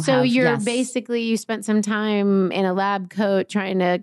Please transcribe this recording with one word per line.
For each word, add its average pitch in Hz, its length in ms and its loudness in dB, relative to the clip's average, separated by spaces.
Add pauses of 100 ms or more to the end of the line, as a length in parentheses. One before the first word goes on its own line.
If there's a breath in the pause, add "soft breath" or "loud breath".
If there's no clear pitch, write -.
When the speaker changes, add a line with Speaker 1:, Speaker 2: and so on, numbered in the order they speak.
Speaker 1:
So 202 160 2
Speaker 2:
have, 254 100 4
Speaker 1:
you're 254 180 2
Speaker 2:
yes. 233 200 0
Speaker 1:
basically, 247 580 -2
you 226 140 0
spent 220 260 -6
some 214 180 2
time 208 720 0
in 190 140 0
a 185 80 0
lab 196 360 -2
coat 196 380 0
trying 190 320 -2
to 180 240 2